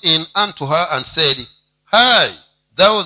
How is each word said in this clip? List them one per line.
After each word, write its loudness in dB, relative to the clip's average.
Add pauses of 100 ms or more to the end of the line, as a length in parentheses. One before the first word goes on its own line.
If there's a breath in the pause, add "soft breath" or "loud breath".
in 0 (100)
unto -4
her -2
and -4
said, -2 (380)
Hi, 2 (440)
thou 2